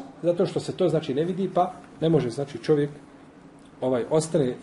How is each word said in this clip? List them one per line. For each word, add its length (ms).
zato 240
što 140
se 180
to, 120
znači, 240
ne 100
vidi, 300
pa 200
ne 80
može, 200
znači, 340
čovjek, 260
ovaj, 280
ostane 540